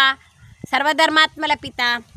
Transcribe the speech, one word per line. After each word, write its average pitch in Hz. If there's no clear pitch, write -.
సర్వధర్మాత్మల 311
పిత, 240